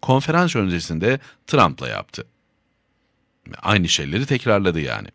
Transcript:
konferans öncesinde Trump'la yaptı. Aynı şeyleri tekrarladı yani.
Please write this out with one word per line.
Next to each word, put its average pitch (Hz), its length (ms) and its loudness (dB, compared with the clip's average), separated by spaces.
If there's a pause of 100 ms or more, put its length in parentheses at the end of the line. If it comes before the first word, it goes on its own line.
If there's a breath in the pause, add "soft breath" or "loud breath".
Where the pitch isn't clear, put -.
konferans 160 540 2
öncesinde 92 640 0 (280 loud breath)
Trump'la 76 400 2
yaptı. 50 400 -10 (1300)
Aynı 92 280 2
şeyleri 82 360 -2
tekrarladı 98 560 0
yani. 57 340 -6